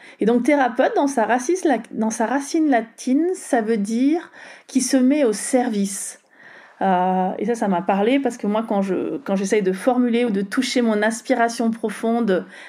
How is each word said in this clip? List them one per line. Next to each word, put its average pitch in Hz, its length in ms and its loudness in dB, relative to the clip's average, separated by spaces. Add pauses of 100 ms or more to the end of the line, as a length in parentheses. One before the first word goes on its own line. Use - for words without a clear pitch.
(200)
Et 202 60 -2
donc, 240 180 2
thérapeute, 269 520 2
dans 311 120 2
sa 240 160 -2
racine 247 400 0
la-, 269 140 2 (140)
dans 220 180 -2
sa 220 160 -2
racine 277 420 0
latine, 254 680 0
ça - 280 -2
veut 226 140 0
dire 240 540 0 (380)
qui 262 120 0
se 254 160 2
met 269 280 4
au 220 80 4
service. 202 880 -2 (600)
Euh, 185 580 2
et - 80 -4
ça, 233 80 0
ça 226 140 -2
m'a 185 140 0
parlé 208 360 2
parce 247 180 -2
que - 120 -6
moi, 214 200 0
quand 202 140 0
je, 180 360 -4
quand 196 180 -4
j'essaye 202 260 0
de 185 100 2
formuler 240 520 0
ou 240 60 0
de 202 120 -2
toucher 254 400 -2
mon 220 200 2
aspiration 233 680 0
profonde, 226 760 -2 (240)